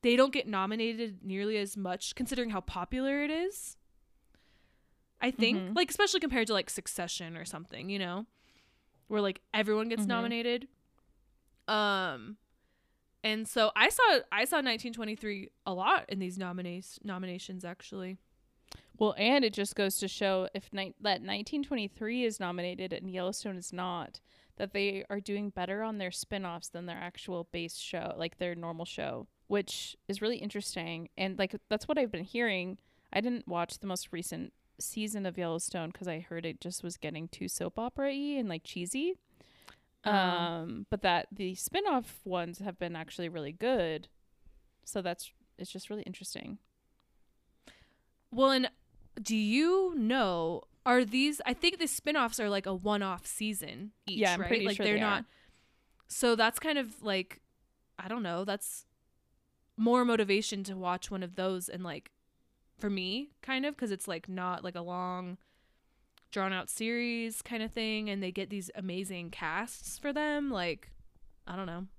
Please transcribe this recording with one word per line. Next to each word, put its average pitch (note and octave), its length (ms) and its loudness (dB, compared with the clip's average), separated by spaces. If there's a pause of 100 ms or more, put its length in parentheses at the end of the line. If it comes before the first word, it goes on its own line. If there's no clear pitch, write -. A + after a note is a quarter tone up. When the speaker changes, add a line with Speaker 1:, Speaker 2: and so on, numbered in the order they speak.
Speaker 1:
they A#3+ 140 8
don't C4 160 10
get C4+ 160 0
nominated A3 760 0
nearly G3+ 320 -2
as G3+ 180 -2
much F#3+ 400 -4
considering B3 360 -2
how G3 100 -2
popular C4 640 0
it D4 80 0
is. F4 440 -4 (1400)
I A#3+ 120 2
think, A3+ 260 4
Speaker 2:
Mm-hmm. F#3 160 -2
Speaker 1:
like, E4+ 160 4
especially F#4+ 320 4
compared B3 260 2
to, A3 60 2
like, F#3+ 160 2
Succession F3 680 -6
or E3+ 80 -8
something, F3 460 -10
you G3+ 100 -2
know, F#3 280 -2 (800)
where, G#3+ 120 2
like, G3 220 2 (120)
everyone G#3+ 360 4
gets G#3+ 140 0
Speaker 2:
Mm-hmm. G3+ 80 2
Speaker 1:
nominated. A#3+ 560 0 (1000)
Um, G3 720 2 (840)
and A3 240 0
so A3 280 6
I A3 140 8
saw, A4 300 8 (120)
I G#3+ 140 2
saw D4+ 160 2
nineteen A#3+ 320 0
twenty-three G#3+ 560 -6 (160)
a F#3+ 80 -2
lot G#3 340 4
in G3 120 -2
these F#3 180 -4
nominees, F3+ 680 -6
nominations, F#3 640 -6
actually. F#3 540 -8 (800)
Speaker 2:
Well, G#3+ 180 4
and B3+ 260 6
it A3 100 2
just G3+ 220 -2
goes G3 220 2
to G3 100 -2
show F#3+ 460 2
if - 180 -8
ni-, G3 300 -4
that G3+ 200 2
nineteen G#3 420 -2
twenty-three A3+ 600 -2
is A3 160 0
nominated F3+ 540 -4
and F#3+ 160 -6
Yellowstone F#3 480 -4
is F3+ 160 -10
not, F3 460 -4 (380)
that G3 160 -4
they G3 360 0
are G3+ 120 -2
doing G3+ 280 -2
better F#3+ 340 -2
on A3 140 -4
their F#3 140 -2
spin-offs F3+ 580 -6
than E3+ 160 -8
their F3 120 -8
actual F3 560 -6
base E3+ 240 -4
show, - 400 -4
like, E3 200 -4
their F3 180 -2
normal E3+ 300 -6
show, C3+ 400 -6 (220)
which - 480 -2 (140)
is G3 120 -4
really A3+ 160 0
interesting. E3+ 680 -4 (100)
And, F#3+ 220 0
like, F#3+ 160 2 (140)
that's G#3+ 180 0
what D4+ 100 4
I've B3 140 2
been F3 140 -4
hearing. G3 520 0 (360)
I F#3+ 80 4
didn't A#3+ 260 -2
watch E3+ 320 -2
the G3+ 80 -8
most F#3 240 -4
recent E3+ 400 -6 (280)
season G#3+ 460 -4
of F3 140 -4
Yellowstone E3+ 520 -2
'cause - 180 -8
I D#3+ 100 -4
heard E3 260 -8
it E3 160 -6
just - 220 -8
was F3 140 -6
getting D#3 320 -6
too - 180 -8
soap - 320 -4
opera-y C#4 580 -2
and, A#3+ 120 0
like, E3 140 -4
cheesy. C4+ 540 -2 (880)
Speaker 1:
Uh-huh. G#3 120 6
Speaker 2:
Um, F3 760 2
but G3+ 100 0
that F3 300 4
the F#3 240 -4
spin-off D#4+ 680 0
ones F3 340 -2
have G3 180 -6
been F3 180 -4
actually D#3+ 340 -6
really D#3 240 -6
good. F3+ 540 2 (760)
So - 180 -4
that's, F3+ 300 -6 (260)
it's - 140 -10
just - 180 -12
really G#3+ 140 -6
interesting. - 540 -10 (1700)
Speaker 1:
Well, C4+ 200 8
and B3+ 180 4 (520)
do A3 140 0
you E4 600 6
know G3+ 680 2 (220)
are B3 200 8
these, C4+ 400 2
I B3 80 2
think E4+ 260 2
the E4 80 2
spin-offs C#4 520 2
are, G#3+ 100 2
like, G3 160 2
a G3 80 -2
one-off F#3+ 520 0
season G3+ 680 -4 (140)
each, G3 140 -4
Speaker 2:
Yeah, F#3+ 140 6
I'm F3 80 0
Speaker 1:
right? - 80 -2
Speaker 2:
pretty A3+ 160 4
Speaker 1:
Like, G3 120 2
Speaker 2:
sure G#3 80 0
Speaker 1:
they're G#3 100 4
Speaker 2:
they G#3+ 60 4
Speaker 1:
not, G#3 200 2
Speaker 2:
are. A3+ 40 -8 (840)
Speaker 1:
so A#3 280 4
that's A3+ 240 4
kind D#4 180 2
of, A#3+ 260 -4
like, F#3+ 380 -2 (560)
I - 100 -8
don't A3+ 160 -4
know, F3 220 0
that's - 400 -4 (920)
more A#3+ 280 6
motivation G#3 600 2
to F#3+ 100 -6
watch F3+ 340 -2
one F#3+ 140 -4
of F3+ 120 -8
those F#3 340 -2
and, F3+ 140 -8
like, E3 280 -8 (680)
for G#3 100 0
me, G3+ 400 -2 (120)
kind C4 240 0
of, D4 120 -2
'cause A3+ 140 -2
it's, F#3+ 160 -4
like, E3+ 200 -4
not, F3+ 360 -2
like, F3+ 120 -6
a F3 60 -6
long F3+ 560 -4 (920)
drawn F#3+ 200 0
out F#3 180 -2
series A#3 720 -2
kind A#3 220 -4
of A3 80 -4
thing, A3 380 0
and G3 120 0
they F#3 100 -2
get F#3+ 180 -4
these G3 260 -6
amazing F#3 540 -4
casts F3 720 -4
for C#4+ 120 -2
them. D4 380 0
Like, F3 420 -2 (540)
I F3 100 -8
don't F#3+ 120 -4
know. F3 200 -6 (120)